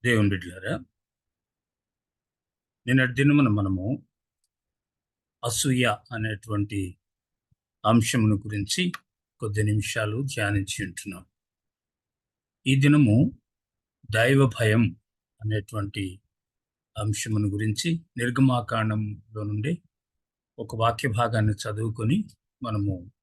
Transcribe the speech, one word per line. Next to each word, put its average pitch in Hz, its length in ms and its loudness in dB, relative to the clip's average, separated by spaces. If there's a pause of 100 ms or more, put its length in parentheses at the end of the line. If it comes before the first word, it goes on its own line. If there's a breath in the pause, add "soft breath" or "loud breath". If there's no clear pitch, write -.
దేవుని 110 240 4
బిడ్డలారా, 95 500 -6 (2000)
నిన్నటి 127 260 2
దినమున 139 360 4
మనము 101 580 -2 (1400)
అసూయ 123 420 0
అనేటువంటి 104 1120 -4 (880)
అంశమును 110 500 4
గురించి 104 560 -4 (480)
కొద్ది 107 220 -4
నిమిషాలు 107 600 -2
ధ్యానించి 101 640 -4
ఉంటున్నాం. 90 400 -14 (1400)
ఈ 135 140 4
దినము 143 580 6 (720)
దైవ 127 360 4 (140)
భయం 110 360 2 (480)
అనేటువంటి 101 760 -6 (800)
అంశమును 104 500 -2
గురించి 110 560 -2 (120)
నిర్గమాకాండంలో 110 1300 0
నుండి 107 400 -4 (760)
ఒక - 180 -10
వాక్య 113 320 0
భాగాన్ని 110 440 0
చదువుకొని 113 720 -4 (380)
మనము 101 480 -4 (120)